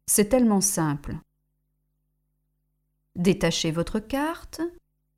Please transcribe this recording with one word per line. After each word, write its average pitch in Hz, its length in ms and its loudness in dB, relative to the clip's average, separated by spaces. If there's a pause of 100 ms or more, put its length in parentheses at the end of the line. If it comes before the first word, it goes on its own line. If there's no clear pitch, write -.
C'est 208 200 2
tellement 226 340 4
simple. 151 520 -2 (2000)
Détachez 175 560 0
votre 170 300 -2
carte, 294 600 -6 (580)